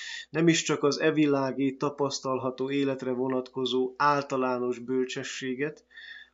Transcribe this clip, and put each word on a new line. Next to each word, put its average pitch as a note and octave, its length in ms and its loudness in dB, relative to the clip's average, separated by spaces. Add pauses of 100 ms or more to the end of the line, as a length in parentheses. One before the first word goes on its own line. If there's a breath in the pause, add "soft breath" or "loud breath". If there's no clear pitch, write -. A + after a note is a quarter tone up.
(300 loud breath)
nem E3 180 4
is D#3+ 140 6
csak D3+ 200 0
az C#3 180 4
evilági C#3 760 2
tapasztalható C3+ 920 -2
életre C3+ 400 0
vonatkozó B2+ 840 -2
általános C3 840 0
bölcsességet, B2+ 1040 -4 (500 loud breath)